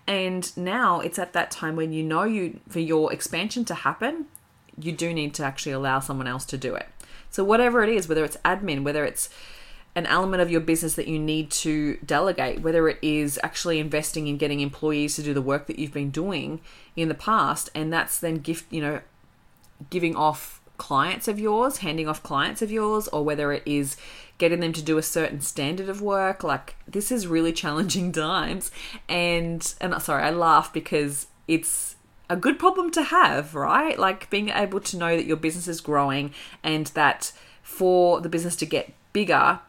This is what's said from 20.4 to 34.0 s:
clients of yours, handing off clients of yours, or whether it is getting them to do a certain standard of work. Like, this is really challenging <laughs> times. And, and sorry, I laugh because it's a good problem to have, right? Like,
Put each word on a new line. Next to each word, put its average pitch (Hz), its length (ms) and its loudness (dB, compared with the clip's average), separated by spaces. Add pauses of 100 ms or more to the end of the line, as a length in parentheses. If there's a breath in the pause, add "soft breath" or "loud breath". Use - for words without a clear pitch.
clients 147 500 0
of 214 120 -2
yours, 220 380 2
handing 160 300 -2
off 151 160 -4
clients 151 380 -2
of 208 100 -2
yours, 214 380 0
or 151 140 -2
whether 147 280 0
it - 140 -4
is 143 320 0 (400 loud breath)
getting 170 220 4
them 165 140 0
to 160 80 -6
do 156 160 2
a 156 60 2
certain 156 380 -2
standard 175 480 -4
of 202 120 -6
work. 196 420 0
Like, 139 320 -2 (120)
this 208 240 -2
is 220 160 0
really 165 260 2
challenging 175 580 0
<laughs> - 0 -
times. 160 600 -2 (360 loud breath)
And, 170 720 0
and - 220 -2
sorry, 147 220 0
I 151 80 2
laugh 165 420 4
because 147 540 -2 (200)
it's - 480 0 (340)
a 175 60 2
good 254 240 2
problem 349 320 4
to 330 120 2
have, 160 520 4
right? 180 420 2
Like, 190 320 0